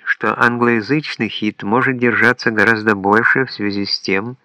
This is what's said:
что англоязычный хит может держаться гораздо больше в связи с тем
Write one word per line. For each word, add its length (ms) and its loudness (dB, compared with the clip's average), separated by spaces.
что 320 -2
англоязычный 920 0
хит 320 -6
может 360 0
держаться 520 0
гораздо 460 2
больше 500 2
в 60 -12
связи 340 -4
с 140 -4
тем 460 -4